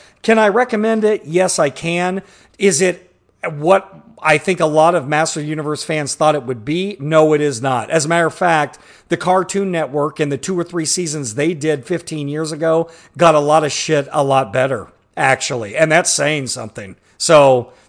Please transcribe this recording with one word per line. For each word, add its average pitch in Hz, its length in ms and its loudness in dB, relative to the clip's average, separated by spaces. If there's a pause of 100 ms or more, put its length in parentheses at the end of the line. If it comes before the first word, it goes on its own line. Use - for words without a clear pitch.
(220)
can 220 160 2
I 214 100 4
recommend 220 560 0
it? 208 200 0
Yes, 175 340 0
I 147 120 2
can. 180 520 -4 (360)
Is 180 220 2
it 180 280 -2 (360)
what 170 480 0 (280)
I 156 180 2
think 180 220 -2
a 165 60 2
lot 156 280 4
of 139 140 -2
Master 156 320 -2
of 147 40 -6
the 151 60 -8
Universe 151 320 -6
fans 151 320 -6
thought 156 200 2
it 139 100 -4
would 117 200 -8
be? 180 360 -4
No, 156 340 4
it 147 60 2
is 143 200 -2
not. 123 300 -2
As 156 140 0
a 151 40 -4
matter 170 180 2
of 151 80 -2
fact, 160 440 0 (300)
the 170 80 0
Cartoon 185 540 0
Network 151 500 -4
and 147 100 0
the 139 80 -4
two 185 200 -6
or 170 60 -2
three 170 220 -6
seasons 147 480 -6
they 156 200 -2
did 147 300 -2
fifteen 160 440 -6
years 151 240 -6
ago 160 380 -2 (260)
got 160 180 4
a 151 60 4
lot 151 240 2
of 143 80 -2
shit 147 400 -2
a 147 100 0
lot 135 300 2
better, 127 400 -2 (240)
actually. 131 600 -2
And 160 140 2
that's 165 200 2
saying 147 360 -2
something. 110 500 -12 (220)
So 135 540 6 (160)